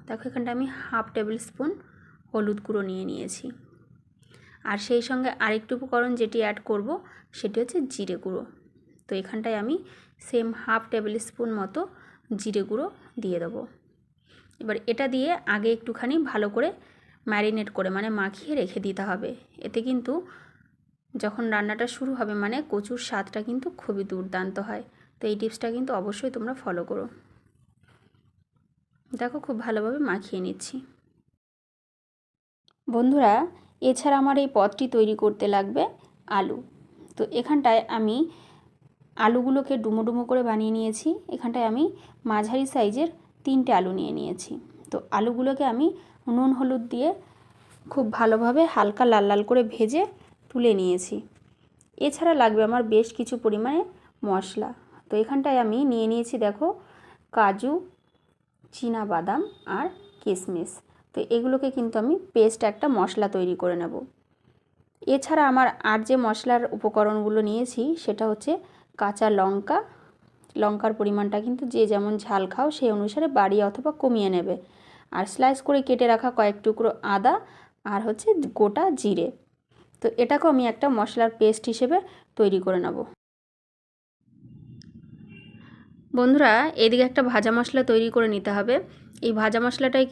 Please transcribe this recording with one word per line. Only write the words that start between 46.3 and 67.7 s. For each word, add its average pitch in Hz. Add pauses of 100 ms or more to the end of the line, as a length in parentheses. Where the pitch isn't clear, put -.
হলুদ 254
দিয়ে 254 (760)
খুব 262 (120)
ভালোভাবে 233 (120)
হালকা 208
লাল 214
লাল 202
করে 247 (120)
ভেজে 247 (440)
তুলে 240
নিয়েছি। 185 (840)
এছাড়া 320
লাগবে 220
আমার 240 (100)
বেশ 226 (100)
কিছু 240
পরিমাণে 226 (420)
মশলা। 196 (360)
তো -
এখানটায় 269
আমি 220
নিয়ে 233
নিয়েছি 233
দেখো, 208 (640)
কাজু, 208 (1000)
চীনা 226
বাদাম 196 (360)
আর 269 (340)
কিশমিশ। 185 (440)
তো - (100)
এগুলোকে 262 (100)
কিন্তু 233
আমি 262 (160)
পেস্ট 220
একটা 214 (100)
মশলা 196
তৈরি 180
করে 180
নেব। 170 (1080)
এছাড়া 294
আমার 254 (240)
আর 220
যে 262 (100)
মশলার 240 (120)
উপকরণগুলো 214
নিয়েছি, 226 (220)